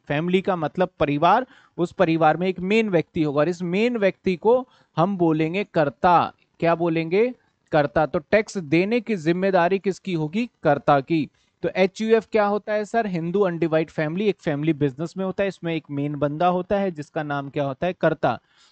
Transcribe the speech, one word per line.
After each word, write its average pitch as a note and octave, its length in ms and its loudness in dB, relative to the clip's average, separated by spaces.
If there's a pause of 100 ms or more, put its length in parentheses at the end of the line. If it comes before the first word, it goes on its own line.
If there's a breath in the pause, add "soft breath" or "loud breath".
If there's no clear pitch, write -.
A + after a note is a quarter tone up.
फैमिली F3 380 0
का F#3+ 140 -2
मतलब E3+ 420 -2
परिवार, E3 480 2 (320 soft breath)
उस E3+ 160 -2
परिवार D#3+ 420 2
में F3 120 -4
एक F3+ 140 -6
मेन G#3+ 280 0
व्यक्ति E3+ 320 0
होगा, D3 180 0
और D#3 80 2
इस F3+ 160 -6
मेन G#3+ 320 0
व्यक्ति F#3+ 420 0
को B3 280 2 (300 soft breath)
हम F#3+ 200 2
बोलेंगे E3 500 0
कर्ता। E3 680 2 (280)
क्या E3+ 140 2
बोलेंगे? E3+ 580 0 (400)
कर्ता। D3+ 340 2
तो D#3 140 -6
टैक्स G#3 380 -2
देने F#3 420 0
की G#3+ 180 -4
जिम्मेदारी F3+ 600 0
किसकी F#3+ 360 -6
होगी? E3 340 -4 (140)
कर्ता C#3+ 380 2
की। D3+ 280 -2 (360)
तो F3 120 -2
एचयूएफ़ A3 560 0
क्या G#3+ 140 2
होता G#3 260 -4
है G#3+ 120 -2
सर? A3+ 240 -2
हिंदू F3 340 -2
अनडिवाइड D#3+ 480 0
फैमिली, E3 380 -4
एक F3+ 120 -2
फैमिली D3+ 340 -2
बिजनेस C#3 420 -4
में F#3+ 80 -4
होता F#3+ 180 -4
है, G3 60 0
इसमें E3+ 260 -6
एक D#3+ 160 -6
मेन D3 260 -4
बंदा D3 320 -2
होता F3+ 300 0
है G3 140 -2
जिसका D3+ 320 -8
नाम C#3+ 260 -6
क्या C#3+ 140 -4
होता C#3 220 -4
है? F#3 80 -2
कर्ता। C#3 440 0 (340 soft breath)